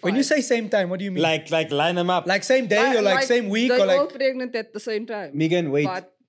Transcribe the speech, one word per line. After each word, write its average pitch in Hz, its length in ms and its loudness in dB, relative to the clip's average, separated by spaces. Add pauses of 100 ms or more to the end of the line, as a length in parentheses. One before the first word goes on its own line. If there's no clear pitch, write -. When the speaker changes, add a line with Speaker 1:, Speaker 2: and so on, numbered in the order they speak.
Speaker 1:
When 185 160 0
you 277 60 4
Speaker 2:
five. 294 180 2
Speaker 1:
say - 0 -
same 226 300 -2
time, 196 180 2
what 185 100 -6
do 196 60 -8
you 196 60 -6
mean? 180 120 -2
Speaker 3:
Like, 160 280 0
like, 160 200 0
line 165 280 0
'em 175 100 0
up. 180 180 0
Speaker 1:
Like, 190 160 0
same 262 260 2
day 220 220 4
Speaker 2:
Li-, 247 60 2
Speaker 1:
or, 214 60 2
like, 196 140 4
Speaker 2:
like, 269 100 0
Speaker 1:
same 240 240 0
week 233 200 0
Speaker 2:
they 247 120 4
Speaker 1:
or, 196 40 2
like 185 140 4
Speaker 2:
all 320 60 0
pregnant 254 500 -4
at 220 160 -8
the 208 80 -12
same 220 240 -6
time. 208 320 -10
Speaker 3:
Megan, 160 340 0
wait. 147 140 2
Speaker 2:
But 185 300 -6 (140)